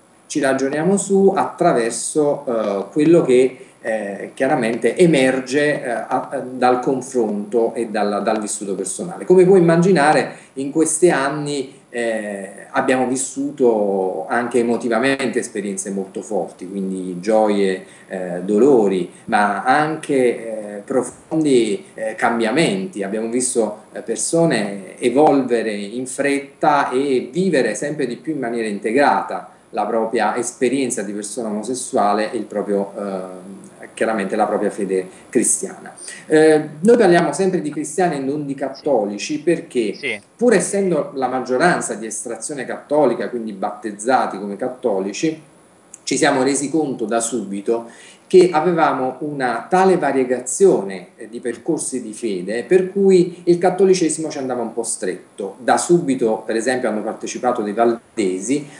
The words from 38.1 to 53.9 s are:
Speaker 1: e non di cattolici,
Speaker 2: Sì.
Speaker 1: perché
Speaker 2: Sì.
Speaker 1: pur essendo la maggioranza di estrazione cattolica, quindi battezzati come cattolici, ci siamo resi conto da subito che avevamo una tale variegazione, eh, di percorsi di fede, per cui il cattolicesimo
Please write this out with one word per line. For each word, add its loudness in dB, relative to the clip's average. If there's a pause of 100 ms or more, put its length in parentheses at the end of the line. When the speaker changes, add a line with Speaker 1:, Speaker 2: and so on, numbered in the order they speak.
Speaker 1:
e -6
non -4
di -6
cattolici, -2
Speaker 2:
Sì. -8
Speaker 1:
perché -2
Speaker 2:
Sì. -6 (160)
Speaker 1:
pur 4
essendo 0
la -4
maggioranza 0
di -8
estrazione -10
cattolica, 0
quindi -8
battezzati -4
come -8
cattolici, -4 (640)
ci -4
siamo 2
resi 0
conto -2
da -2
subito -4 (440)
che 8
avevamo 0
una -4
tale 4
variegazione, 2
eh, -16
di -12
percorsi -4
di -12
fede, -6
per 2
cui 2
il 4
cattolicesimo 2